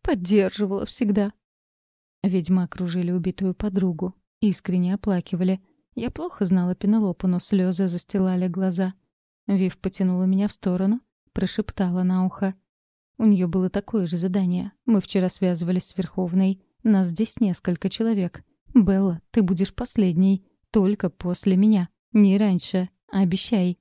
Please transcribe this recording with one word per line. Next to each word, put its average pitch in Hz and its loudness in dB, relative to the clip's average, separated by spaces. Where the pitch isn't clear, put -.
Поддерживала 196 0
всегда. 202 -2
Ведьмы 185 0
окружили 175 -4
убитую 185 -2
подругу, 185 -4
искренне 180 0
оплакивали. 185 -2
Я 240 -6
плохо 311 -6
знала 180 0
Пенелопу, 202 0
но 180 0
слёзы 185 0
застилали 185 -2
глаза. 185 -2
Вив 190 0
потянула 185 -2
меня 190 2
в - -6
сторону, 190 -2
прошептала 185 -2
на 185 2
ухо. 190 -4
У 220 0
неё 185 4
было 185 0
такое 196 -2
же 170 -4
задание. 185 -2
Мы 220 4
вчера 185 0
связывались 180 -2
с - -12
Верховной. 185 0
Нас 196 2
здесь 190 -4
несколько 180 -2
человек. 214 -2
Белла, 190 4
ты 226 2
будешь 185 0
последней. 190 0
Только 202 2
после 180 -2
меня. 202 4
Не 202 6
раньше. 185 0
Обещай. 185 0